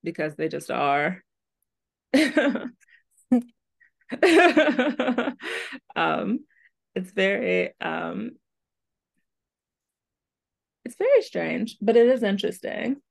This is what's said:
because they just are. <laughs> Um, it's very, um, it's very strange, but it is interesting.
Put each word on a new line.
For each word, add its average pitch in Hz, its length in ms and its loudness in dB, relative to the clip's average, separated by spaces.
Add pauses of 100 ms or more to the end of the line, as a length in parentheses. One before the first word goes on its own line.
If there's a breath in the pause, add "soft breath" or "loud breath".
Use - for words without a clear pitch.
because 156 340 -6
they 160 120 -4
just 147 220 -8
are. 143 520 -2 (880)
<laughs> 277 600 0 (3250 loud breath)
Um, 165 440 -2 (540 soft breath)
it's 185 160 -6
very, 190 600 0 (100)
um, 170 520 -8 (2500)
it's 247 120 -14
very 494 260 4
strange, 170 580 -6
but 226 160 2
it 233 100 6
is 254 160 2
interesting. 202 760 -4 (140)